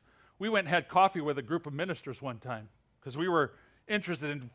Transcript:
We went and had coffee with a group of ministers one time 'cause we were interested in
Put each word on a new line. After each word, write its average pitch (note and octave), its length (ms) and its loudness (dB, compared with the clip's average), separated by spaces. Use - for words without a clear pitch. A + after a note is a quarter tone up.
We G#3 100 -4
went G3+ 160 2
and C#3+ 80 0
had E3+ 160 2
coffee F#3 320 6
with D3 160 0
a C#3 60 -6
group D3+ 240 -4
of C#3+ 60 -8
ministers D3 460 -6
one B2 200 -8
time A2 300 -8
'cause B2+ 140 -12
we E3 120 -2
were D#3+ 260 2
interested E3+ 440 -2
in C3+ 240 -8